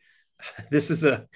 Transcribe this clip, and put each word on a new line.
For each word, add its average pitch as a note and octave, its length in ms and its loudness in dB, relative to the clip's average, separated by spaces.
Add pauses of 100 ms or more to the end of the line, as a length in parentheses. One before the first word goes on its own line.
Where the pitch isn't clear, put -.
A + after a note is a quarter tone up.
(300)
<laughs> - 400 -18
this - 200 2
is D#3 140 0
a B2 320 0